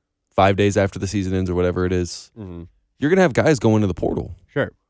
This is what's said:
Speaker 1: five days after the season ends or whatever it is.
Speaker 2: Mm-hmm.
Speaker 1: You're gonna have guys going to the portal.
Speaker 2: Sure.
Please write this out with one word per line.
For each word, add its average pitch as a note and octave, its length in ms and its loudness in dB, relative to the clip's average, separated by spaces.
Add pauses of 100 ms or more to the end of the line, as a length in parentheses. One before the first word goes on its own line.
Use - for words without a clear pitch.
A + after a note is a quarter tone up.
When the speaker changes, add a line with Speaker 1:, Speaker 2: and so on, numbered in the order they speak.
(340)
Speaker 1:
five G2 220 4
days G2+ 200 2
after G2 240 -2
the F#2+ 80 -4
season F#2 260 -2
ends F#2 160 -2
or F2 60 -2
whatever F2+ 280 0
it F2+ 80 0
is. F2+ 460 -4
Speaker 2:
Mm-hmm. F2 240 -14 (360)
Speaker 1:
You're D3 120 -2
gonna F#3+ 120 4
have D3 120 2
guys A#2 240 2
going A2 220 4
to G#2 80 0
the F2 60 -2
portal. E2 420 -6 (100)
Speaker 2:
Sure. B2+ 240 -6 (200)